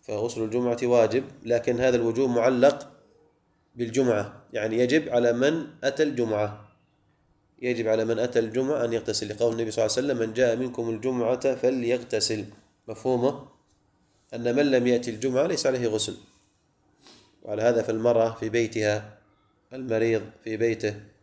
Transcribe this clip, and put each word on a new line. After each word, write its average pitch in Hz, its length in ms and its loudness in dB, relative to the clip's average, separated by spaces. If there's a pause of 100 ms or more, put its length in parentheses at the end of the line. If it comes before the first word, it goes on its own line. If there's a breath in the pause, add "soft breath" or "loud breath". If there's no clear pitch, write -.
فغسل 113 420 -6
الجمعة 120 400 -2
واجب، 120 400 2 (200)
لكن 117 360 0
هذا 127 160 2
الوجوب 117 340 2
معلق 123 640 2 (800)
بالجمعة، 117 680 0 (100)
يعني 110 260 -2
يجب 139 300 4
على 120 240 2
من 147 340 0 (160)
أتى 135 200 0
الجمعة، 110 640 -2 (960)
يجب 120 260 -2
على 113 180 2
من 113 140 0
أتى 120 200 2
الجمعة 123 460 0
أن 113 80 -2
يغتسل، 110 360 -4
لقول 113 240 0
النبي 113 180 -4
صلى 113 140 0
الله 107 120 0
عليه 135 100 -2
وسلم: 131 100 -2
"من 113 160 -2
جاء 120 220 2
منكم 123 340 -4
الجمعة 123 680 -2
فليغتسل". 120 920 -2 (420)
مفهومه 127 600 -2 (840)
أن 120 220 0
من 143 160 4
لم 123 160 4
يأتي 120 240 0
الجمعة 127 360 -2
ليس 175 180 -2
عليه 127 220 0
غسل، 107 300 -2 (1300 loud breath)
وعلى 107 180 -6
هذا 117 200 4
فالمرأة 113 540 2
في 113 140 -6
بيتها، 107 680 -2 (560)
المريض 113 500 0 (200)
في 110 140 -8
بيته 107 440 -2 (220)